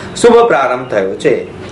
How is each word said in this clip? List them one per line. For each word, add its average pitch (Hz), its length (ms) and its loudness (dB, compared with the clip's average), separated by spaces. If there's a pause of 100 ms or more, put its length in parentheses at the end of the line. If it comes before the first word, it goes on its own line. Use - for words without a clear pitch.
(160)
શુભ 233 300 6
પ્રારંભ 131 420 -2
થયો 101 260 -2
છે. - 420 -2 (140)